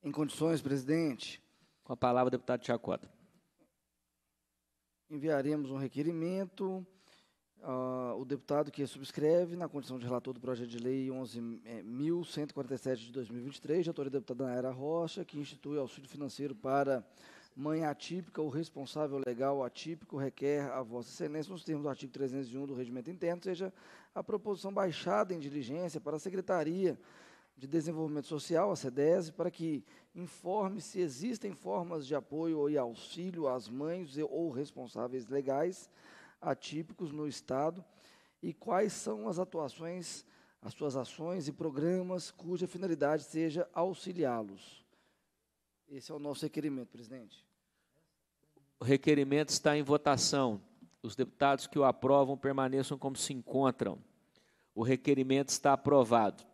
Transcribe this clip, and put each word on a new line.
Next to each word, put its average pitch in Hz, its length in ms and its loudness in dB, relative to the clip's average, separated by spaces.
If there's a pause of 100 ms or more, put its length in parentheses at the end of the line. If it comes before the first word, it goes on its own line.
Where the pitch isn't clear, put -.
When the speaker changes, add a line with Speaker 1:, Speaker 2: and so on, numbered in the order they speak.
Speaker 1:
Em 143 100 -6
condições, 151 520 2
presidente. 139 760 0 (440)
Speaker 2:
Com 127 100 -6
a 120 40 -6
palavra, 127 340 6
deputado 127 300 0
Tiago 120 200 0
Cota. - 260 -2 (2000)
Speaker 1:
Enviaremos 147 640 0
um 135 60 -4
requerimento, 175 1080 -2 (760)
ah, 127 540 -2
o 123 80 -4
deputado 143 480 0
que 143 160 -2
subscreve, 160 680 2
na 170 120 -4
condição 131 320 -8
de 117 60 -8
relator 123 280 -2
do 120 60 -10
projeto 123 300 -4
de 117 80 -8
lei 131 340 -2
onze, 117 540 -8
é, 110 180 -10
mil 147 400 -2
cento 147 280 -6
e - 20 -16
quarenta 135 220 -4
e - 20 -6
sete 117 280 -2
de 120 60 -18
dois 123 180 -6
mil 120 100 -8
e 120 40 -8
vinte 135 140 -10
e - 40 -18
três, 160 220 2
de 160 60 0
autoria 143 200 -4
da 135 100 -2
deputada 123 260 -4
Nayara 127 260 -2
Rocha, 160 540 -4
que 151 120 -12
institui 143 400 -6
auxílio 135 320 -6
financeiro 139 460 -6
para 135 500 2 (500)
mãe 156 280 -2
atípica 160 580 -6
ou 156 80 -2
responsável 139 760 -4
legal 131 380 2
atípico, 156 540 -8
requer 139 540 0
a 131 100 -4
Vossa 120 280 -8
Excelência, 156 420 -6
nos 180 120 -10
termos 151 200 -2
do 147 60 0
artigo 131 240 -8
trezentos 135 400 -4
e 131 40 -6
um 139 80 -6
do 139 80 -6
Regimento 123 380 -6
Interno, 175 320 -2
seja 190 300 -4 (420)
a - 80 -6
proposição 196 500 -4
baixada 185 600 2
em 170 60 -4
diligência 147 600 -6
para 147 160 -4
a 151 40 -4
Secretaria 180 800 0 (580)
de 135 100 -14
Desenvolvimento 156 600 -2
Social, 165 440 2
a 170 60 0
cedese, 151 560 4
para 170 180 0
que 160 320 -4 (320)
informe 190 640 -4
se - 220 -4
existem 180 520 -4
formas 175 540 -4
de 147 80 0
apoio 151 540 0
e 151 80 4
auxílio 151 720 -2
às 123 180 -2
mães 147 480 -6
e, 151 80 -2
ou 156 260 -2
responsáveis 123 800 -6
legais 139 600 0 (500)
atípicos 156 720 -4
no 151 160 -4
Estado 147 560 -2 (580)
e 170 120 -4
quais 196 400 0
são 214 340 -6
as 175 120 -2
atuações, 165 840 -6 (360)
as - 120 -12
suas 139 220 -4
ações 156 540 -4
e - 20 -6
programas 170 800 -2
cuja 175 340 -4
finalidade 156 580 2
seja 160 500 0
auxiliá-los. 147 1120 -2 (1040)
Esse 139 240 -12
é - 20 -8
o 147 40 -6
nosso 143 260 -4
requerimento, 143 420 -2
presidente. 117 580 -18 (1300)
Speaker 2:
O 117 60 -6
requerimento 143 640 6
está 147 280 4
em 147 60 2
votação. 135 800 4 (420)
Os 113 100 -8
deputados 139 540 2
que - 100 -2
o 143 60 8
aprovam 135 540 6
permaneçam 135 600 0
como 135 200 -4
se - 160 -2
encontram. 123 680 2 (720)
O 107 80 -2
requerimento 131 680 4
está - 240 6
aprovado. 117 800 6